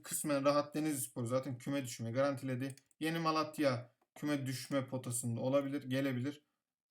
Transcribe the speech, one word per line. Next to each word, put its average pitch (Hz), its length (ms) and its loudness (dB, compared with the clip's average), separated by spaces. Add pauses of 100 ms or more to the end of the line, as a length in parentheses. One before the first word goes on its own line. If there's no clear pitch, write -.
kısmen 143 420 0
rahat. 143 300 4
Denizlispor 147 500 -2
zaten 127 320 0
küme 139 260 -2
düşmeyi 117 300 -6
garantiledi. 131 600 0 (240)
Yeni 160 200 0
Malatya 156 720 2 (240)
küme 147 300 -2
düşme 131 420 -2
potasında 120 540 -2
olabilir, 139 420 2
gelebilir. 131 600 0 (480)